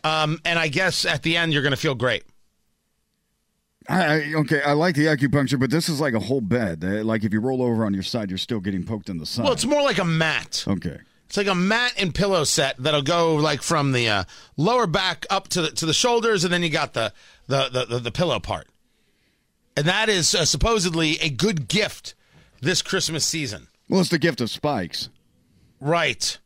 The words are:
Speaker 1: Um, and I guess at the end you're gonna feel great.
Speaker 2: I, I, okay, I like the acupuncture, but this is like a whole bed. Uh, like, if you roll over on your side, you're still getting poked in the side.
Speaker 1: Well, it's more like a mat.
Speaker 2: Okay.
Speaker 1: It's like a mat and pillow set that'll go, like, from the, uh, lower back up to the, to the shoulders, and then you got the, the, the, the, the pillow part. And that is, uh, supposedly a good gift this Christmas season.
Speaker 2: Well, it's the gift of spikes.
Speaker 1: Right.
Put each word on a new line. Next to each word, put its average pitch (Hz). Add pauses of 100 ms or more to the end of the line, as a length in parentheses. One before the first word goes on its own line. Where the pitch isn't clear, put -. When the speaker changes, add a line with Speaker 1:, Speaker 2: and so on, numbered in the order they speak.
Speaker 1:
Um, 156
and 170
I 160
guess 180
at 160
the 165
end 165
you're 143
gonna 139
feel 143
great. 117 (1700)
Speaker 2:
I, 180
I, 151
okay, 151
I 147
like 160
the 151
acupuncture, 139
but 127
this 165
is 143
like 143
a 110
whole 120
bed. 95
Uh, 104
like, 110
if 104
you 107
roll 127
over 113
on 98
your 95
side, 107
you're 92
still 113
getting 92
poked 104
in 90
the 78
side. -
Speaker 1:
Well, 262
it's -
more 294
like 262
a 190
mat. 160
Speaker 2:
Okay. 87 (260)
Speaker 1:
It's -
like 202
a 190
mat 226
and 190
pillow 190
set 135
that'll 147
go, 165
like, 151
from 143
the, 120
uh, 101 (340)
lower 226
back 180
up 196
to 180
the, 160
to -
the 151
shoulders, 226
and 175
then 175
you 170
got 147
the, 113 (360)
the, 135
the, 127
the, 120
the 117
pillow 151
part. 87 (1080)
And 147
that 208
is, 202
uh, 165
supposedly 165
a 160
good 156
gift - (480)
this 160
Christmas 165
season. 139 (180)
Speaker 2:
Well, 190
it's -
the 170
gift 151
of 113
spikes. 113 (680)
Speaker 1:
Right. 151